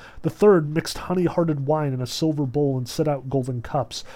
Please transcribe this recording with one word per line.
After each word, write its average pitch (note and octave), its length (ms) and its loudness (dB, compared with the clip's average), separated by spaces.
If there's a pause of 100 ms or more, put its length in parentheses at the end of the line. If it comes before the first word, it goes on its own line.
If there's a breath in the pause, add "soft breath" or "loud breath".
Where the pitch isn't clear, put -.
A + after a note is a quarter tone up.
(220 loud breath)
The D#3+ 80 0
third F3 420 6
mixed - 260 -4
honey-hearted E3+ 680 0
wine D3 260 2
in B2+ 80 -2
a B2 60 -2
silver D3 400 0
bowl C#3 320 0
and B2+ 100 -4
set D#3 200 -2
out C3+ 200 -2
golden B2+ 320 -2
cups. - 440 -4 (120)